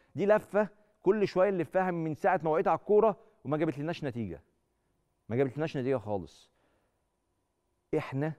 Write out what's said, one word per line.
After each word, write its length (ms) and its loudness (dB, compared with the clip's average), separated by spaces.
دي 120 -2
لفه 420 2
كل 260 2
شويه 200 2
اللي 160 0
فاهم 300 -2
من 200 -4
ساعه 300 0
ما 60 0
وقيت 180 2
على 100 2
الكوره 380 4
وما 120 -2
جابتلناش 480 -4
نتيجه، 380 -6
ما 80 -2
جابتلناش 400 -2
نتيجه 200 -2
خالص. 560 -8
احنا 400 -4